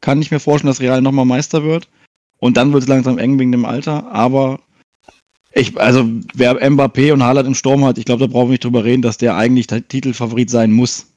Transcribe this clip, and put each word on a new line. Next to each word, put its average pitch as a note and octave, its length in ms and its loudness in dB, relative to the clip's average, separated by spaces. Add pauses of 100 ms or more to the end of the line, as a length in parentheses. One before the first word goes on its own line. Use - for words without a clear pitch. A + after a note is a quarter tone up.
kann C#3+ 200 0
ich D3+ 120 -4
mir D3+ 80 -2
vorstellen, D3 320 0
dass - 80 -4
Real B2+ 200 0
nochmal C3+ 240 0
Meister C#3 380 -2
wird. D#3+ 260 -4 (500)
Und A#2+ 180 0
dann C3 160 2
wird's C3 160 2
langsam C3 280 2
eng C3 220 0
wegen B2+ 140 0
dem B2 120 0
Alter. C#3+ 460 -8
Aber C3 480 -2 (960)
ich, - 260 -2
also, B2 260 2 (300)
wer B2 260 2
Mbappé C#3 520 2
und C#3 100 4
Haaland B2+ 240 2
im C3+ 80 -2
Sturm C#3 300 0
hat, B2 120 2
ich G#2+ 100 -10
glaub, B2 120 0
da C3+ 80 0
brauchen B2 220 0
wir C3 60 2
nicht B2 100 -4
drüber A#2+ 180 0
reden, A#2+ 200 0
dass A#2 160 -2
der A2+ 180 0
eigentlich A#2+ 320 0
der A#2 180 -6
Titelfavorit B2 640 -4
sein A2+ 220 2
muss. A#2+ 340 0 (100)